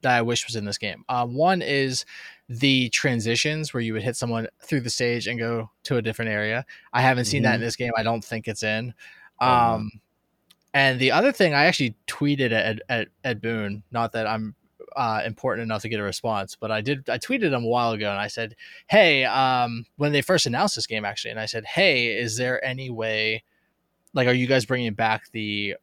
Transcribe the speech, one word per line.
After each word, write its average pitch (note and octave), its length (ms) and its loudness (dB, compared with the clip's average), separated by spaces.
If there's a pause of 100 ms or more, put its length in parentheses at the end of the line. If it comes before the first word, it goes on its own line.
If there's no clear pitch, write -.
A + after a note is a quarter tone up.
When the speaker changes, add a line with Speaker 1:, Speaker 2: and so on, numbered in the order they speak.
Speaker 1:
that B2+ 160 4
I A#2 40 4
wish A#2 240 0
was A#2 100 -8
in G#2 100 -4
this G2+ 120 -4
game. G2+ 320 -8
Uh, B2 160 0
one D#3+ 360 2
is C3+ 440 0 (440)
the B2+ 400 4
transitions C3+ 840 0
where B2 80 -2
you A2+ 120 -2
would G#2+ 100 -2
hit A#2 120 -2
someone A2+ 320 -4 (140)
through C#3 200 -2
the A#2+ 80 -6
stage A#2+ 380 0
and A#2+ 120 -4
go A2+ 320 -2 (120)
to C3 140 0
a A#2 40 2
different A2 300 -4
area. G#2+ 340 -2 (280)
I B2 80 4
haven't B2+ 240 4
seen A2+ 180 0
that A2+ 120 4
in G#2+ 60 -2
Speaker 2:
Mm-hmm. - 40 -4
Speaker 1:
this A2+ 100 -4
game. A#2+ 220 -4
I A2+ 60 0
don't A2+ 200 0
think A2+ 240 -8
it's A2 160 -6
in. A2 300 -4 (480)
Speaker 2:
Oh, B2 40 2
no. - 20 6 (280)
Speaker 1:
Um, G#2+ 140 -6 (840)
and C3+ 260 4
the C3 120 4
other G#3 200 4
thing, F3 220 4
I C#3+ 120 6
actually C3+ 300 2 (120)
tweeted C3+ 440 0
at, A2 380 0
at, A2+ 180 -2 (160)
at A#2 180 -4
Boon, G#2+ 500 -4
not A#2 220 -2
that A2 140 -2
I'm, A2 280 -4 (400)
uh, A2+ 300 -2
important A2+ 380 -4
enough A2 200 -4
to A2 60 -6
get A2 100 -4
a G#2 40 -2
response, G2+ 520 -4
but A2 160 -6
I G#2+ 100 -2
did, C3+ 280 -4
I B2 100 -2
tweeted A3 340 -2
him A#2+ 100 0
a A2+ 40 -2
while A#2+ 240 2
ago G#2 180 -2
and G2+ 100 -2
I G#2 80 -2
said, A2 280 -8 (320)
"Hey," D#3+ 380 6
um, B2 600 0 (120)
when D3 140 0
they C#3+ 100 2
first F3+ 260 2
announced D3 280 0
this G#2+ 120 -4
game, G#2+ 180 -4
actually, A2 260 -6
and A2 80 -8
I A2 60 -6
said, A2+ 200 -8
"Hey, B2 520 2
is A#2 200 -4
there B2 280 -2
any C3 240 -6
way, A2 540 -2 (680)
like, B2+ 140 2
are B2 60 4
you B2+ 140 2
guys B2+ 180 4
bringing B2 300 -2
back A2 380 0
the G#2 500 -4